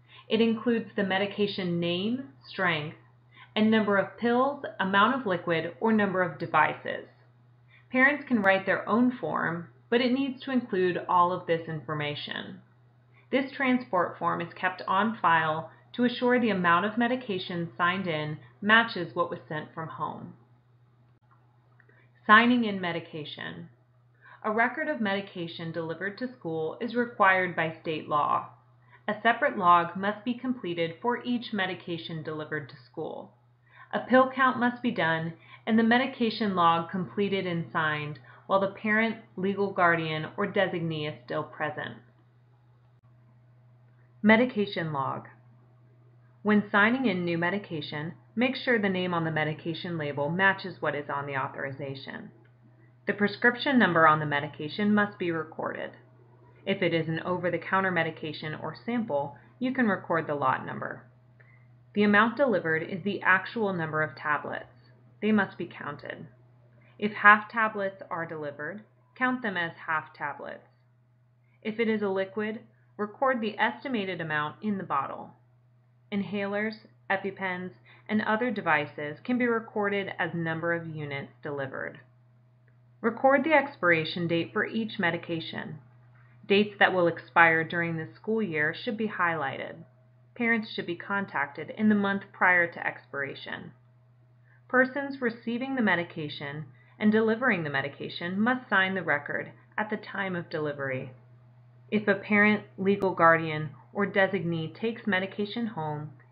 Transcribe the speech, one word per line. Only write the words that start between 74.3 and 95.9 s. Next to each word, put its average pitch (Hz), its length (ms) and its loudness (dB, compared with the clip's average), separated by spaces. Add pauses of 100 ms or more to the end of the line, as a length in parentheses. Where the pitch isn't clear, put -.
in 208 140 -2
the 185 80 -6
bottle. - 460 -4 (840)
Inhalers, 202 600 -4 (360)
EpiPens, 190 600 -4 (400)
and 214 100 2
other 226 300 0
devices 151 720 -2
can 247 140 0
be 240 80 2
recorded 208 720 -2
as 170 160 -4
number 165 400 -2
of 165 200 -6
units 143 380 -8 (100)
delivered. 143 580 -8 (1000)
Record 262 420 4
the 311 120 4
expiration 175 760 2
date 165 240 0
for 208 140 0
each 220 320 -4
medication. 170 800 -4 (680)
Dates 208 320 2
that 185 160 6
will 175 140 4
expire 165 540 4
during 165 360 -4
the 160 180 -8
school 220 260 -2
year 160 320 -2
should 214 220 -6
be 220 100 -2
highlighted. 165 680 -4 (600)
Parents 226 400 0
should 175 120 -6
be 170 100 -6
contacted 160 800 -4
in 214 140 4
the 214 40 6
month 202 280 0 (100)
prior 180 340 6
to - 200 -8
expiration. - 880 -8 (920)
Persons 262 540 0
receiving 240 540 -4
the 254 80 0
medication 156 800 -2 (340)